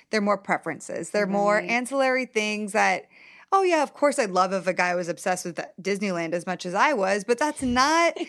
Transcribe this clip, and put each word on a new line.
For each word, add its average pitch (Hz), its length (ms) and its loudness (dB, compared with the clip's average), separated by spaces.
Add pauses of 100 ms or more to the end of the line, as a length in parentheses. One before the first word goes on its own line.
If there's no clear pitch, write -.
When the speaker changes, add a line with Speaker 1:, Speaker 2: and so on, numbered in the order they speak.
Speaker 1:
they're 220 100 2
more 202 200 2
preferences. - 720 -6
They're 208 160 0
more 202 300 2
Speaker 2:
Right. 180 120 -2
Speaker 1:
ancillary 254 560 0
things 214 480 -4
that 196 320 0 (480)
Oh, 392 100 4
yeah, 330 200 4
of - 100 -6
course 285 240 2
I'd 226 140 0
love 180 220 2
if 180 120 -2
a 180 80 0
guy 180 220 2
was 180 140 -4
obsessed 180 360 -2
with 170 140 -8 (220)
Disneyland 185 500 -2
as 175 140 -4
much 180 200 -6
as 175 80 -6
I 254 200 4
was, 196 320 0
but 240 120 0
that's 302 240 -2
not 294 560 2 (120)